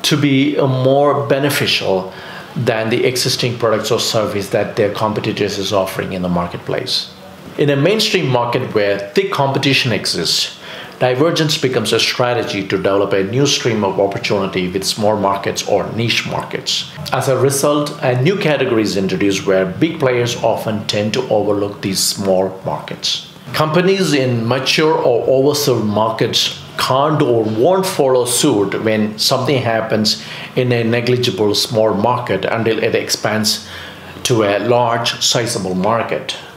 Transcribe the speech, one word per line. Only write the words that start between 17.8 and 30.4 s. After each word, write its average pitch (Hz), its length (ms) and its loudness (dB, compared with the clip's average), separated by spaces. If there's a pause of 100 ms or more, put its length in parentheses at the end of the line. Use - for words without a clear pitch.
a 127 180 2
new 185 160 2
category 131 460 2
is 95 140 0
introduced 95 500 0
where 95 180 4
big 127 340 -2
players 123 440 2
often 107 420 0
tend 107 280 0
to 131 160 -2
overlook 101 520 0
these 95 160 -2
small 95 520 0 (160)
markets. - 680 -6 (180)
Companies 170 640 2
in 123 340 0
mature 147 460 2
or 123 320 2
overserved 135 600 2
markets 110 760 0 (160)
can't 143 460 2
or 117 220 2
won't 151 400 2
follow 131 400 2
suit 104 580 2
when 107 340 0
something 131 420 0
happens 110 640 0 (320)